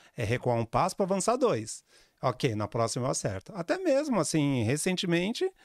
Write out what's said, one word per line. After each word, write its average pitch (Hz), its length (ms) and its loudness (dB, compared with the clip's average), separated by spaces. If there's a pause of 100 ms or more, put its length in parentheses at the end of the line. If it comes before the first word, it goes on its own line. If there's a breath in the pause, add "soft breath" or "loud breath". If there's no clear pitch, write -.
(180 loud breath)
é 120 80 -2
recuar 120 320 0
um 117 80 0
passo 160 300 0
pra 202 100 0
avançar 196 320 0
dois. 151 460 0 (380 soft breath)
Ok, 127 320 0
na 104 140 -2
próxima 117 400 -2
eu - 40 0
acerto. 101 440 -6
Até 208 220 -2
mesmo, 294 420 2
assim, 143 440 2
recentemente, 175 880 0 (160 loud breath)